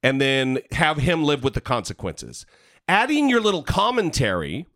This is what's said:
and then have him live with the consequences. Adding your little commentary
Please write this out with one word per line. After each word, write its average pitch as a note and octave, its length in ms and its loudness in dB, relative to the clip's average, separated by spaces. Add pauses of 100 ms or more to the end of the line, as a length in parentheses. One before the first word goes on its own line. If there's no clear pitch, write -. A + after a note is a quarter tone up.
and C3+ 180 2
then C3+ 400 2 (120)
have D3+ 260 0
him D#3+ 260 0
live D3 200 0
with C3+ 100 -2
the - 80 -6
consequences. F#2 840 -6 (420)
Adding C4+ 420 2
your A#3+ 120 4
little G3 220 0
commentary C#3+ 1000 0 (100)